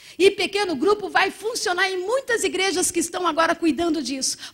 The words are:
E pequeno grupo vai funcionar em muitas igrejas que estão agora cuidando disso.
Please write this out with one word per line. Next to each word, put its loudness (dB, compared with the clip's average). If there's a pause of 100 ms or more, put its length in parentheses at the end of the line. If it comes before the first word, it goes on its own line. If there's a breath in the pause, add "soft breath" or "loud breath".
(160 loud breath)
E 6
pequeno -2
grupo 0
vai 2
funcionar -2
em -4
muitas 0
igrejas 0
que -2
estão -4
agora 2
cuidando 0
disso. -4 (160 loud breath)